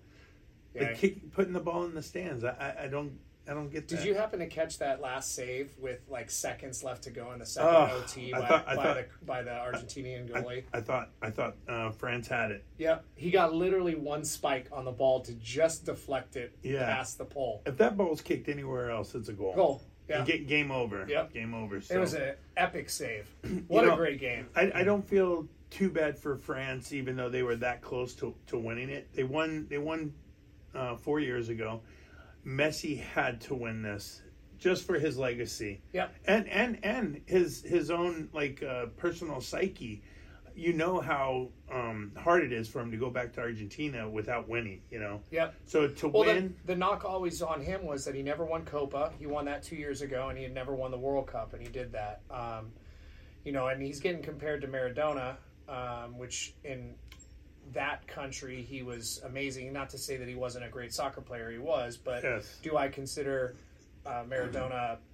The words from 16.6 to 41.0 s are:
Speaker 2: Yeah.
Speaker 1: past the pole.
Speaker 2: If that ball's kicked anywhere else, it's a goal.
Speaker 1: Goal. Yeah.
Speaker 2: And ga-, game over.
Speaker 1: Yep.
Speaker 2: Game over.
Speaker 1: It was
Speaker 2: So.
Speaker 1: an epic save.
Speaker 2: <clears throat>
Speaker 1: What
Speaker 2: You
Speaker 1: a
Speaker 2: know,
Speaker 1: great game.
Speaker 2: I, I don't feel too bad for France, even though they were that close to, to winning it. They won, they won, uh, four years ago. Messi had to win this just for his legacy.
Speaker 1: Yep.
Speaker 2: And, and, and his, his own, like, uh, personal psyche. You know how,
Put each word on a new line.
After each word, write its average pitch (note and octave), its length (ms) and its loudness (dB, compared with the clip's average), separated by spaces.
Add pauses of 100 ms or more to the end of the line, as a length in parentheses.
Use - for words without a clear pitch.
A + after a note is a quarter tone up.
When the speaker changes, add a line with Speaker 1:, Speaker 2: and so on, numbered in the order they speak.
Speaker 2:
Yeah. C3 220 0
Speaker 1:
past C3 340 -2
the C3+ 60 -6
pole. B2 420 -4
Speaker 2:
If C3+ 100 -2
that G#3+ 180 8
ball's F3 260 2
kicked D3 280 -2
anywhere C3+ 400 -2
else, A#2 240 -4
it's A#2 160 -6
a G#2+ 40 -6
goal. G2 200 -2
Speaker 1:
Goal. D3+ 280 6 (280)
Yeah. D3+ 80 0
Speaker 2:
And C3+ 100 0
ga-, D#3+ 160 4
game C#3+ 280 2
over. G#2 360 -2
Speaker 1:
Yep. D#3+ 260 0
Speaker 2:
Game A#2 200 -6
over. G#2+ 240 -4
Speaker 1:
It F3+ 220 0
was F3+ 140 4
Speaker 2:
So. D#3 40 0
Speaker 1:
an D2+ 180 -2 (220)
epic F3 320 2
save. A2+ 380 -4 (160)
Speaker 2:
<clears throat> - 240 -2
Speaker 1:
What - 160 8
Speaker 2:
You F3 60 12
Speaker 1:
a - 20 10
Speaker 2:
know, D#3+ 40 8
Speaker 1:
great D3 240 2
game. B2 360 -4
Speaker 2:
I, F#3 180 8
I F3+ 100 4
don't G3+ 240 4
feel F3 400 6 (220)
too F#3+ 220 2
bad D3+ 260 2
for C#3+ 180 -2
France, C3 580 -4
even C3 220 -2
though B2+ 140 0
they B2+ 140 2
were A#2 140 2
that B2 260 -2
close B2 320 -4
to, - 180 -4 (140)
to B2+ 100 -2
winning A#2 320 -2
it. C#3 240 -10
They C3+ 100 2
won, D#3 460 0
they D3 80 -2
won, D#3 360 -2 (600)
uh, B2 200 -2
four D3 240 2
years B2 300 0
ago. A2 320 -4 (640)
Messi C#3+ 540 0
had B2 420 0
to - 140 -6
win A2+ 280 -4
this G#2 380 -6 (360)
just F3+ 280 2
for E3+ 140 2
his C#3 180 2
legacy. A#2+ 640 -2 (120)
Speaker 1:
Yep. F3+ 200 0 (120)
Speaker 2:
And, G#3 240 6
and, A3+ 340 2
and G3 420 0
his, F3 360 4
his D#3 300 4
own, E3+ 420 0
like, C#3+ 300 -2
uh, B2 240 -2 (100)
personal E3+ 420 -2
psyche. B2+ 640 -4 (520)
You E3+ 180 2
know E3+ 260 2
how, C3 500 0 (220)